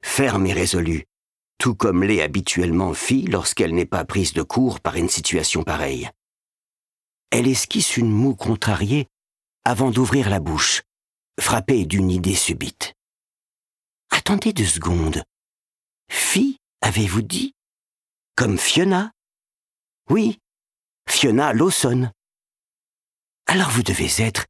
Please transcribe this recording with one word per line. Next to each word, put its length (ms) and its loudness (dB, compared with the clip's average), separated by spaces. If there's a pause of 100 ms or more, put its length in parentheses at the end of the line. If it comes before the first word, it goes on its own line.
ferme 440 0
et 60 0
résolue, 540 -2 (500)
tout 180 0
comme 300 2
l'est 160 2
habituellement 720 0
Fi 300 -2
lorsqu'elle 520 -2
n'est 120 2
pas 180 -2
prise 300 -2
de 80 -2
court 380 -2
par 160 -4
une 120 -2
situation 540 -2
pareille. 480 -4 (1200)
Elle 180 2
esquisse 480 0
une 140 2
moue 260 2
contrariée 720 0 (580)
avant 260 2
d'ouvrir 380 2
la 120 2
bouche, 420 -2 (580)
frappée 460 0
d'une 240 0
idée 240 0
subite. 580 -4 (1160)
Attendez 420 0
deux 140 0
secondes. 580 0 (840)
Fi 480 0 (260)
avez-vous 380 0
dit ? 320 -6 (840)
Comme 220 0
Fiona ? 520 2 (1000)
Oui, 280 2 (680)
Fiona 460 2
Lawson. 580 2 (1300)
Alors 240 2
vous 120 2
devez 380 0
être. 300 0